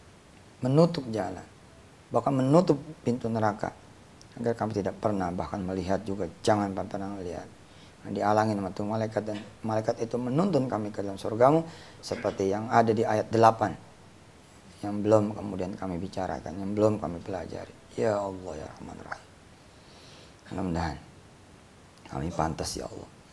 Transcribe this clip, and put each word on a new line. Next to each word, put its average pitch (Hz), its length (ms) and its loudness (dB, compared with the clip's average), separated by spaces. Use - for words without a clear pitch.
menutup 139 480 4
jalan, 92 320 -4
bahkan 131 240 2
menutup 147 400 6
pintu 123 320 -2
neraka, 107 400 0
agar 117 160 -2
kami 110 240 -2
tidak 95 240 -2
pernah 95 320 0
bahkan 92 320 -4
melihat 92 400 -2
juga, 98 240 -4
jangan 104 320 4
pernah 98 400 -6
melihat. 87 320 -10
Dialangin 104 580 2
sama 92 160 -4
Tuhan 104 160 -4
malaikat, 110 320 -2
dan 104 160 -8
malaikat 110 300 0
itu 120 160 -4
menuntun 135 480 2
kami 104 240 -4
ke 101 80 -6
dalam 98 160 -6
surgamu, 127 480 4
seperti 95 560 -2
yang 110 160 -4
ada 117 240 6
di 113 80 2
ayat 107 320 0
delapan 113 400 6
yang 104 160 -4
belum 107 320 4
kemudian 98 400 -6
kami 92 240 -6
bicarakan, 90 640 -6
yang 101 160 -4
belum 107 240 4
kami 87 240 -6
pelajari. 92 480 -10
Ya 107 240 0
Allah, 92 320 -8
ya 73 160 -12
Rahman - 320 -16
Rahim, - 280 -14
mudah-mudahan 85 440 -4
kami 71 240 -4
pantas, 80 420 -2
ya - 80 -8
Allah, - 240 -14